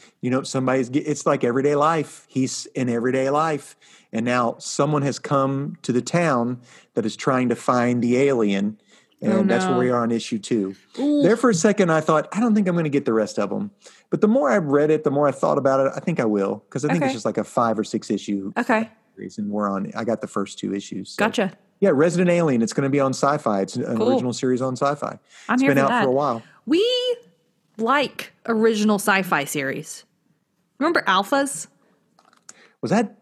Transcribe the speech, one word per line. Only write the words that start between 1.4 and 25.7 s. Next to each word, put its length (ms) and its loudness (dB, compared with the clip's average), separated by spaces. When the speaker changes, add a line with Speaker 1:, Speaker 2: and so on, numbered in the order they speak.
Speaker 1:
everyday 320 2
life. 540 0
He's 380 -4
in 200 -4
everyday 420 0
life. 460 -2
And 120 -4
now 340 0
someone 420 0
has 180 -2
come 640 -2
to 100 -4
the 100 0
town 600 0
that 120 -2
is 120 -4
trying 320 0
to 80 0
find 440 0
the 160 2
alien. 640 2
And 120 0
Speaker 2:
Oh, 100 2
Speaker 1:
that's 220 2
where 80 0
Speaker 2:
no. 60 0
Speaker 1:
we 100 2
are 120 2
on 100 -2
issue 280 -4
two. 360 -2
Speaker 2:
Ooh. 240 2
Speaker 1:
There 140 4
for 120 2
a 60 4
second, 360 2
I 100 4
thought, 320 2
"I 80 -2
don't 120 4
think 140 2
I'm 80 0
gonna 140 0
get 160 0
the 80 2
rest 260 0
of 140 -2
'em." 180 -6
But 100 -2
the 80 4
more 220 2
I 80 4
read 340 2
it, 140 0
the 60 2
more 180 2
I 20 4
thought 260 0
about 280 2
it. 100 -2
I 60 -8
think 180 -2
I 60 0
will, 440 0
'cause 140 -6
I 60 -2
think 140 2
it's 20 0
Speaker 2:
Okay. 80 -2
Speaker 1:
just, 120 -8
like, 120 -2
a 80 -2
five 340 0
or 60 -2
six 260 -6
issue 460 -4
Speaker 2:
Okay. 320 0
Speaker 1:
series, 220 -14
and 120 -6
we're 200 -2
on, 260 -4
I 80 -6
got 160 -2
the 80 -8
first 320 -6
two 140 -6
issues. 380 -8
So, 140 -2
Speaker 2:
Gotcha. 280 -2
Speaker 1:
yeah, 140 4
Resident 380 2
Alien. 300 2
It's 120 -2
gonna 160 0
be 100 2
on 120 0
Sci-Fi. 500 0
It's 160 -6
an 200 -4
Speaker 2:
Cool. 140 2
Speaker 1:
original 220 0
series 280 -2
on 140 -4
Sci-Fi. 420 -4
Speaker 2:
I'm 60 -2
Speaker 1:
It's 80 0
Speaker 2:
here 100 4